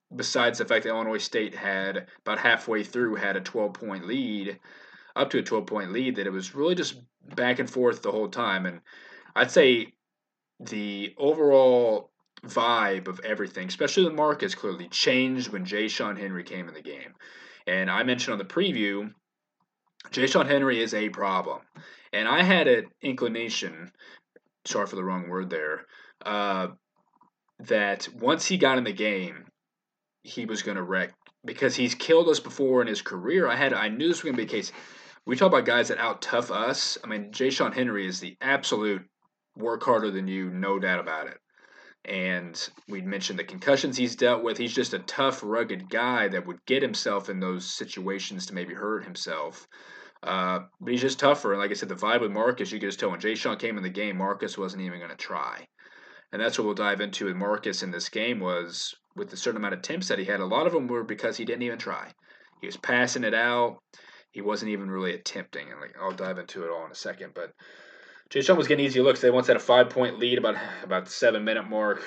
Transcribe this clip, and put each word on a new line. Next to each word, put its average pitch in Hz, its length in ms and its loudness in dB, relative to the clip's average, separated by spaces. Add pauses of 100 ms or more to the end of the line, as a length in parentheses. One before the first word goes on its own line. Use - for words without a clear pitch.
(160)
besides 120 440 0
the 113 60 -2
fact 110 200 2
that 113 60 -2
Illinois 113 260 -2
State 107 360 -4
had, 98 540 -4 (140)
about 104 180 -4
halfway 110 460 2
through, 120 300 -2
had 98 200 -2
a 95 60 -4
twelve-point 98 680 -6
lead, 104 500 -4 (600)
up 135 140 2
to 131 80 2
a 98 40 0
twelve-point 101 480 -2
lead, 123 240 -2
that 101 100 -2
it 98 60 -2
was 95 240 -8
really 151 180 2
just 180 280 -4 (340)
back 123 240 2
and 123 100 -2
forth 123 320 0
the 107 120 -2
whole 107 160 0
time. 95 360 -2
And 87 140 -6 (560)
I'd 123 160 4
say 127 420 6 (680)
the 104 560 -6
overall 131 960 6 (320)
vibe 107 640 2
of 92 140 -8
everything, 101 460 -6
especially 165 380 2
with 160 80 0
Marcus, 151 420 0
clearly 87 340 -6
changed 127 600 0
when 95 140 -6
Jay 104 220 -2
Sean 107 280 -4
Henry 95 280 -6
came 90 240 -10
in 80 60 -14
the 78 80 -16
game. 71 320 -16 (520)
And 92 240 0
I 107 140 2
mentioned 123 300 0
on 104 60 -4
the 95 60 -6
preview, 107 680 0 (1000)
Jay - 160 2
Sean 160 180 4
Henry 135 360 4
is 110 120 -2
a 107 160 0
problem. 95 520 -2 (500)
And 107 160 0
I 151 160 6
had 180 240 6
an 120 180 6 (160)
inclination, 113 880 -4 (760)
sorry 104 220 -2
for 101 80 -10
the 95 80 -6
wrong 92 260 -4
word 92 200 -4
there, 78 360 -4 (400)
uh, 101 420 -2 (920)
that 101 540 0
once 156 320 0
he 190 120 0
got 135 200 6
in 123 60 2
the 107 100 -4
game, 95 520 -2 (800)
he - 220 -8
was 110 180 -4
gonna 95 200 -4
wreck, 92 300 -2 (320)
because - 300 0
he's 123 200 0
killed 165 320 6
us 151 120 6
before 131 420 2
in 117 60 2
his 104 140 -4
career. 123 460 0
I 120 80 2
had, 135 180 2
I 107 140 0
knew 120 200 0
this 170 160 0
was 156 80 -2
gonna 123 60 -2
be 113 80 0
the - 60 -8
case. 104 200 -4 (540)
We 123 120 -2
talk 190 100 8
about 127 180 6
guys 117 220 4
that 120 100 -2
out-tough 117 540 -2
us. 117 520 -2
I - 40 -10
mean, 104 240 -6
Jay 131 180 2
Sean 120 220 0
Henry 117 340 0
is 92 140 -4
the 90 220 -12
absolute 107 640 0 (520)
work 117 280 -4
harder 110 280 4
than 95 160 -2
you, 95 220 -2
no 98 300 0
doubt 92 200 0
about 80 280 -6
it. - 100 -16 (680)
And 92 640 -4 (200)
we'd 95 160 -8
mentioned 95 340 -6
the 82 60 -4
concussions 135 500 0
he's 123 220 -2
dealt 120 260 4
with. 113 140 -2
He's 120 180 -4
just 123 180 0
a 95 60 -2
tough, 131 420 -2
rugged 107 480 -4
guy 117 380 0
that 92 180 -4
would 87 200 -12
get 131 160 2
himself 104 480 -2
in 95 100 -6
those 92 340 -4
situations 95 720 -8
to 101 60 -12
maybe 87 200 -8
hurt 104 320 -4
himself. 80 600 -8 (560)
Uh, 92 380 0 (220)
but 120 100 -4
he's 123 100 0
just 131 180 0
tougher. 143 340 4
And 98 80 0
like 101 100 0
I 101 40 -4
said, 101 120 -8
the 95 80 -6
vibe 107 260 2
with 107 100 0
Marcus, 107 400 0
you 107 80 -6
could 101 80 -4
just 95 120 -6
tell 101 120 0
when 90 100 -6
Jay 107 140 0
Sean 110 220 -4
came 113 200 -4
in 95 60 -6
the 92 60 -2
game, 101 280 -4
Marcus 98 400 -4
wasn't 95 260 -6
even 90 160 -8
gonna 85 160 -12
try. 64 520 -8 (680)
And 101 80 -2
that's 113 160 0
what 113 80 2
we'll 104 80 0
dive 101 260 0
into 101 260 -4
with 92 120 -2
Marcus 101 460 -2
in 92 80 -6
this 87 180 -6
game 113 300 -2
was, 87 560 -4 (200)
with 101 140 -8
the 92 80 -16
certain 113 200 -2
amount 101 180 -4
of 92 40 -8
attempts 170 300 -6
that 101 100 0
he 92 60 -4
had, 98 140 0
a 95 60 -2
lot 117 220 2
of 170 60 -2
them 143 140 0
were 120 160 -2
because 110 340 -4
he 117 80 -8
didn't 117 160 -4
even 120 160 -4
try. - 340 -8 (480)
He - 80 -12
was - 80 -10
passing 123 480 2
it 110 120 2
out. 120 420 2 (540)
He 104 100 -12
wasn't 107 300 -2
even 98 180 -4
really 92 240 -2
attempting. 87 580 -10
And, 76 80 -14
like, 71 220 -14
I'll 95 100 -4
dive 92 280 -6
into 87 240 -10
it 82 80 -4
all 82 160 -6
in 82 40 -16
a - 40 -18
second. 87 400 -10
But 85 160 -10 (800)
Jay 143 100 0
Sean 175 160 8
was 151 100 2
getting 143 160 4
easy 131 160 2
looks. 131 220 6
They 123 80 8
once 123 160 4
had 120 120 6
a - 20 -2
five-point 123 580 6
lead 123 220 2
about, 110 160 2 (280)
about 92 220 -2
the - 60 -16
seven-minute 110 580 2
mark 107 380 0